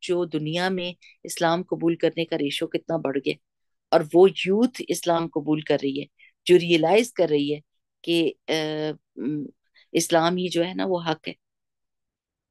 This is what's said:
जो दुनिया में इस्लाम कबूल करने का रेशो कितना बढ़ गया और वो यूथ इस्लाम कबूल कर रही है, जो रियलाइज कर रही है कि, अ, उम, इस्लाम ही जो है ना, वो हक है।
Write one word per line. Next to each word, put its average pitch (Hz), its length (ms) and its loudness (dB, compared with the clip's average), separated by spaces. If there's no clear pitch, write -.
जो 180 220 -2
दुनिया 160 440 -4
में 180 260 -6
इस्लाम 175 380 0
कबूल 165 320 -2
करने 160 300 -2
का 165 100 -4
रेशो 151 320 -4
कितना - 300 -4
बढ़ 139 200 -4
गया 147 180 -4
और 165 100 6
वो 170 240 8
यूथ 202 640 0
इस्लाम 170 380 0
कबूल 151 340 -2
कर 147 180 0
रही 139 200 -4
है, 147 80 -10
जो 175 100 10
रियलाइज 170 540 2
कर 170 180 0
रही 147 220 0
है 147 100 -6
कि, 165 260 0
अ, 156 440 -4
उम, 139 280 -6
इस्लाम 170 420 2
ही 180 140 -4
जो 170 140 -2
है 180 100 -6
ना, 190 120 -4
वो 185 140 -2
हक 165 280 -6
है। 170 80 -12